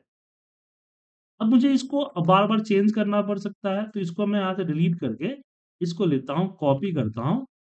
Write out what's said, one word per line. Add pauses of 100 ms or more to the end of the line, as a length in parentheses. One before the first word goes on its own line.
(1400)
अब
मुझे
इसको (180)
बार-बार
change
करना
पड़
सकता
है,
तो
इसको
मैं
यहाँ
से
delete
करके (480)
इसको
लेता
हूँ, (100)
copy
करता
हूँ (240)